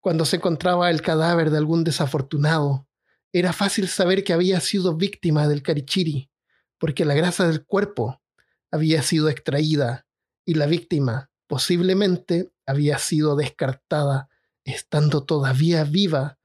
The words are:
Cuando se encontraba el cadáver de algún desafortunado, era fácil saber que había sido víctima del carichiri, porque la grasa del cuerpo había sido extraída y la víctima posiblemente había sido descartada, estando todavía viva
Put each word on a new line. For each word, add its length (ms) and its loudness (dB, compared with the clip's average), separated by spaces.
Cuando 240 0
se 120 -2
encontraba 520 0
el 140 0
cadáver 480 2
de 80 0
algún 240 0
desafortunado, 1040 0
era 200 0
fácil 360 -2
saber 340 2
que 120 0
había 260 2
sido 340 0
víctima 540 0
del 160 -2
carichiri, 680 -2
porque 260 -2
la 100 2
grasa 340 2
del 160 -2
cuerpo 580 -2
había 320 2
sido 260 0
extraída 760 -2
y 100 -2
la 120 2
víctima 680 -2
posiblemente 1040 0
había 320 0
sido 360 0
descartada, 920 -4
estando 600 -2
todavía 580 2
viva 640 -2